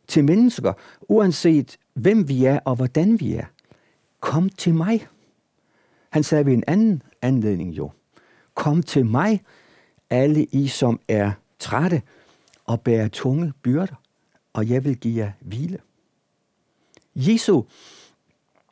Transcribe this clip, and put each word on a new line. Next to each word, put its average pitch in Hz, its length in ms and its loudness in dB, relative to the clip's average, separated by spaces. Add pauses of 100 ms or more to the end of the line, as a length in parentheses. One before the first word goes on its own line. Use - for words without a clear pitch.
til 151 160 2
mennesker, 180 500 2 (280)
uanset 170 760 2 (160)
hvem 190 340 2
vi 127 180 0
er 139 140 2
og 131 160 -2
hvordan 151 440 0
vi 113 140 -4
er. 82 120 -8 (720)
"Kom 175 300 -2
til - 260 -2
mig." 202 320 -2 (1000)
Han 151 140 0
sagde 147 220 0
ved 135 80 2
en 117 140 2
anden 196 360 2 (180)
anledning 107 560 -2
jo, 73 140 -8 (600)
"Kom 151 300 0
til 131 220 0
mig, 170 380 0 (640)
alle 147 360 2
I, 139 220 -2
som 123 400 -2
er 104 240 0 (280)
trætte 147 420 -2 (640)
og 117 160 -4
bærer 110 260 0
tunge 139 540 -4
byrder, 151 340 -2 (580)
og 110 160 -2
jeg 131 140 0
vil 135 140 -2
give 117 200 -4
jer 107 220 -4
hvile." 147 400 -10 (1400)
Jesu 170 480 2 (1080)